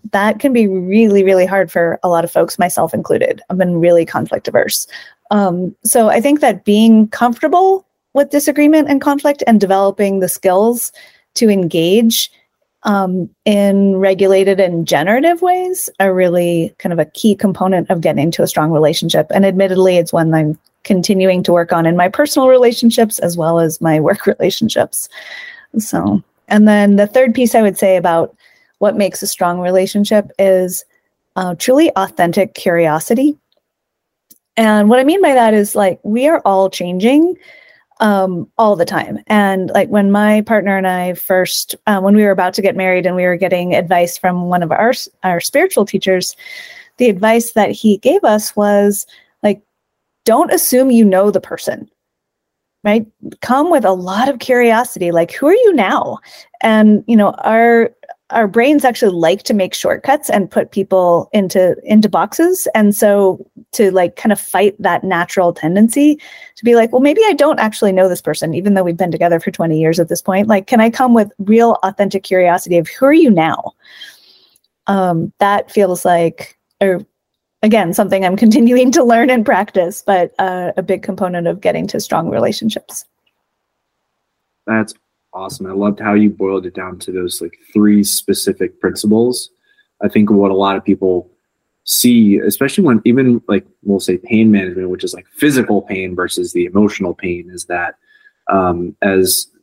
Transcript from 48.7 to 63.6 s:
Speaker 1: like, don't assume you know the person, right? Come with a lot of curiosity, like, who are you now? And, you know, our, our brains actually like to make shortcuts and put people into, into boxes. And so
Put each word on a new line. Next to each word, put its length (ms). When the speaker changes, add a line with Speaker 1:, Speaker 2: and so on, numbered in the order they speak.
Speaker 1:
like, 180
don't 280
assume 380
you 140
know 260
the 100
person, 480
right? 240
Come 300
with 140
a 80
lot 360
of 100
curiosity, 720
like, 200
who 160
are 60
you 200
now? 460
And, 460
you 80
know, 240
our, 520
our 160
brains 360
actually 300
like 300
to 100
make 200
shortcuts 560
and 220
put 200
people 600
into, 520
into 260
boxes. 640
And 180
so 560